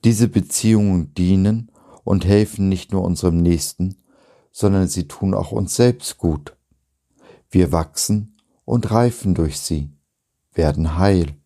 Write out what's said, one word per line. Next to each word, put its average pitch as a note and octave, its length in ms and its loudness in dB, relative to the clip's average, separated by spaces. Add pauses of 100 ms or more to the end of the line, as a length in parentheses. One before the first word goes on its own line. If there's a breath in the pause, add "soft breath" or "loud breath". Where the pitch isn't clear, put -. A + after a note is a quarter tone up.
Diese A2+ 240 4
Beziehungen G2+ 840 0
dienen F#2+ 580 0 (320 soft breath)
und G2 200 0
helfen G2+ 440 2
nicht F#2+ 240 -4
nur F#2+ 100 0
unserem E2+ 400 0
Nächsten, F2 600 -2 (500 soft breath)
sondern G2 340 0
sie F2 220 -6
tun F#2+ 260 -4
auch F#2 180 -4
uns A2 220 -4
selbst B2 440 0
gut. D2+ 380 -4 (920 soft breath)
Wir F2+ 220 2
wachsen G#2 680 -4 (260)
und A2+ 260 -2
reifen A2+ 440 0
durch D#2+ 260 -2
sie, D2 320 -6 (600)
werden D#2+ 440 0
heil. F2+ 380 2 (120)